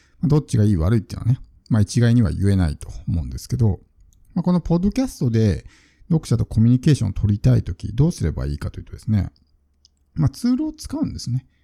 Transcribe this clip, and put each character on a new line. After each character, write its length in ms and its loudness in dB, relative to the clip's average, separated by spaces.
ま 60 -2
あ、 20 2
ど 100 4
っ 80 0
ち 120 -2
が 80 4
い 60 4
い 60 2
悪 200 2
い 20 2
っ 20 -6
て 140 -12
い 20 -8
う 40 -10
の 60 -4
は 60 4
ね、 60 -4
ま 100 2
あ、 20 6
一 180 0
概 140 4
に 80 4
は 80 2
言 220 0
え 40 4
な 140 2
い 80 -8
と 120 -20
思 160 -2
う 20 -8
ん 60 -10
で 80 -10
す 100 -16
け 80 -4
ど、 220 2
ま 60 -2
あ、 20 -2
こ 100 2
の 80 2
ポ 140 0
ッ 40 4
ド 120 0
キ 100 -2
ャ 60 -2
ス 120 -12
ト 120 0
で 340 2
読 180 0
者 100 2
と 80 -2
コ 160 0
ミ 80 6
ュ 40 6
ニ 60 4
ケ 120 2
ー 40 6
シ 80 0
ョ 40 0
ン 20 -2
を 40 -6
取 200 -2
り 60 -2
た 180 4
い 60 0
と 100 -6
き、 200 -10
ど 140 2
う 40 0
す 120 -6
れ 80 0
ば 140 -6
い 100 -4
い 40 -8
か 100 -8
と 100 -14
い 40 -12
う 0 -
と 80 -20
で 80 -16
す 100 -10
ね、 220 0
ま 100 0
あ、 40 2
ツ 200 -4
ー 80 2
ル 100 -2
を 60 -8
使 240 -12
う 80 -2
ん 80 -6
で 60 -10
す 120 -8
ね。 160 -4